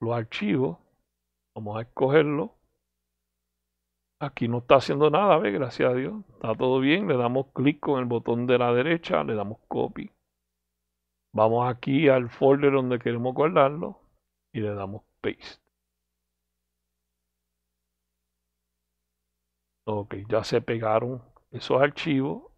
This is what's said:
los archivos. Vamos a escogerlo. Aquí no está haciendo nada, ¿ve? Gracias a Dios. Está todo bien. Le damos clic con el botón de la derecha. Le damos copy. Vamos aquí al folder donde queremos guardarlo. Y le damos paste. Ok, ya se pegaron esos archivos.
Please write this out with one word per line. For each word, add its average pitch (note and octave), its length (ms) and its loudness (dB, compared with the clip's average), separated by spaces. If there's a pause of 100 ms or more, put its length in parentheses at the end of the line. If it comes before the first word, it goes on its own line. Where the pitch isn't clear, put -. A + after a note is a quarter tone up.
los A2+ 140 -4
archivos. D3 640 -4 (760)
Vamos G#2+ 220 -10
a A2+ 60 -8
escogerlo. D3 720 0 (1700)
Aquí C#3 260 -4
no A#2+ 100 -2
está C#3 180 4
haciendo C#3+ 340 2
nada, E3+ 280 4
¿ve? G#3 120 -2
Gracias C3 400 0
a B2 40 0
Dios. F3 280 -6 (120)
Está A2 200 -4
todo C3 240 2
bien. D#3+ 300 2
Le C#3+ 80 0
damos B2 380 -2
clic C#3 260 2
con D3 180 -2
el B2+ 60 -2
botón A#2+ 420 -2
de B2 120 4
la A#2+ 140 2
derecha. D#3 520 0
Le C3 100 -4
damos G#2 320 -6
copy. - 440 -6 (1200)
Vamos A2+ 340 2
aquí C#3 400 2
al B2+ 200 4
folder C#3 440 4
donde B2+ 260 0
queremos A#2+ 360 -4
guardarlo. D#3 640 0 (540)
Y A2+ 60 -6
le G#2 140 -4
damos G2+ 300 -10 (180)
paste. - 400 -10 (4000)
Ok, G#2 300 -6 (120)
ya G#2+ 160 0
se A#2+ 160 0
pegaron A#2 640 -4 (280)
esos B2+ 300 -2
archivos. D3 760 -2